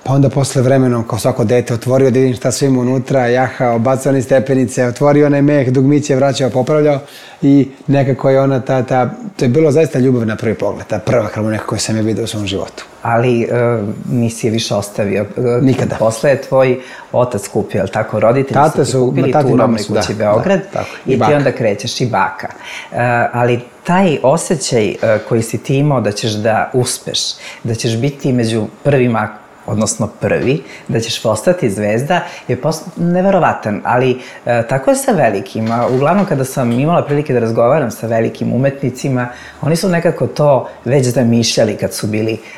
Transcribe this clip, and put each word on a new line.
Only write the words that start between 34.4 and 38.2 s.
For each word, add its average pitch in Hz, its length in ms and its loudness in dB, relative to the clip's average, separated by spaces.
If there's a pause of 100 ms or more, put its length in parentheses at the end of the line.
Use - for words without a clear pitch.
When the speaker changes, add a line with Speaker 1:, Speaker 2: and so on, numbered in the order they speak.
Speaker 2:
e, 120 180 0
tako 135 280 -2
je 269 40 4
sa 269 160 -2
velikima. 113 760 0
Uglavnom, 147 380 2
kada 139 200 -2
sam 123 260 -2
imala 139 340 2
prilike 147 280 -2
da 120 60 2
razgovaram 117 520 2
sa - 160 -10
velikim 117 460 -2